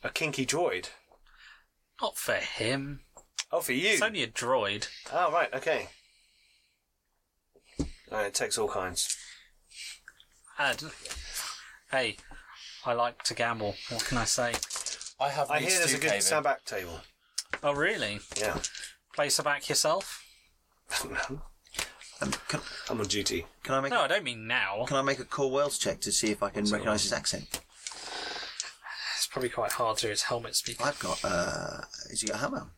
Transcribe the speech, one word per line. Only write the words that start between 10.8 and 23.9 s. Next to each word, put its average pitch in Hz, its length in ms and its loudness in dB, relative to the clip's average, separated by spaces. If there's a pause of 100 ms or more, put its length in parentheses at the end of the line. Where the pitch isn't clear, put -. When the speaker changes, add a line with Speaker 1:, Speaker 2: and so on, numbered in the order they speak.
Speaker 2:
Hey, 123 280 2 (680)
I 120 80 2
like 120 300 0
to - 100 0
gamble. 113 420 0 (140)
What 113 160 -2
can 131 120 2
I 113 80 4
say? 120 280 2 (680)
Speaker 3:
I 139 100 2
have 143 200 0
Speaker 1:
I 151 100 4
Speaker 3:
needs 160 120 2
Speaker 1:
hear 180 80 6
there's 160 120 6
Speaker 3:
too, 131 60 4
Speaker 1:
a - 40 0
good 110 100 4
Speaker 3:
Kevin. 101 100 4 (220)
Speaker 1:
sabacc 139 220 2
table. 90 340 -6 (640)
Speaker 2:
Oh, 143 100 4
really? 143 460 2 (180)
Speaker 1:
Yeah. 107 220 2 (540)
Speaker 2:
Play 147 140 2
sabacc 143 420 2
yourself? 160 540 2 (680)
Speaker 1:
<laughs> - 160 -2 (1120)
Speaker 4:
Um, 135 120 0 (160)
can, - 120 -2 (300)
Speaker 1:
I'm 113 100 -2
on 104 60 0
duty. 95 400 0 (160)
Speaker 4:
can 131 140 0
I 135 40 4
make 139 120 0